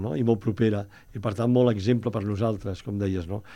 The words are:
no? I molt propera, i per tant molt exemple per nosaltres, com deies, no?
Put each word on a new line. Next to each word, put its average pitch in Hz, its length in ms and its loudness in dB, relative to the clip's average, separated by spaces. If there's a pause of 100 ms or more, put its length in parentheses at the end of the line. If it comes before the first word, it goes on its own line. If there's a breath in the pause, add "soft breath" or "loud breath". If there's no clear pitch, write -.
no? 110 160 -4
I 131 80 0
molt 113 160 4
propera, 107 400 0 (320 soft breath)
i - 80 -10
per 107 160 -4
tant 117 160 2
molt 123 180 6
exemple 110 420 0
per 104 120 -4
nosaltres, 104 600 -2
com 104 160 -6
deies, 92 280 -2
no? 101 140 -6 (140 loud breath)